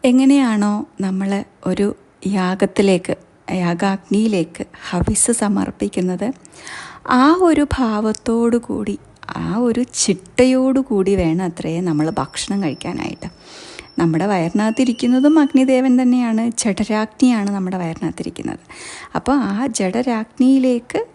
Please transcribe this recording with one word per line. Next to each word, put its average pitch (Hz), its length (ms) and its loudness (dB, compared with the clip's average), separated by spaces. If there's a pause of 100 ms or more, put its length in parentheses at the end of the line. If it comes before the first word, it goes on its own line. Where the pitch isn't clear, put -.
എങ്ങനെയാണോ 254 680 4 (280)
നമ്മൾ 190 300 -2 (340)
ഒരു 185 220 0 (420)
യാഗത്തിലേക്ക്, 190 840 0 (420)
യാഗാഗ്നിയിലേക്ക് 190 1080 -2 (180)
ഹവിസ് 196 500 0
സമർപ്പിക്കുന്നത്, 196 920 -2 (880)
ആ 254 120 4 (180)
ഒരു 294 280 4
ഭാവത്തോടു 226 880 0
കൂടി, 208 380 -4 (400)
ആ 165 100 -6 (120)
ഒരു 240 260 0 (100)
ചിട്ടയോടു 262 840 2
കൂടി 196 340 0
വേണം 175 300 0
അത്രേ 165 360 -6
നമ്മൾ 156 320 0
ഭക്ഷണം - 480 -4
കഴിക്കാനായിട്ട്. - 680 -6 (640)
നമ്മുടെ 165 320 2
വയറിനകത്തിരിക്കുന്നതും 233 1120 2
അഗ്നിദേവൻ 262 560 2
തന്നെയാണ്, 247 500 2 (120)
ജഠരാഗ്നിയാണ് 214 920 0
നമ്മുടെ 190 280 -4
വയറിനകത്തിരിക്കുന്നത്. 165 840 -8 (520)
അപ്പോൾ 269 300 0
ആ 202 120 -2 (160)
ജഠരാഗ്നിയിലേക്ക് 247 1300 0 (140)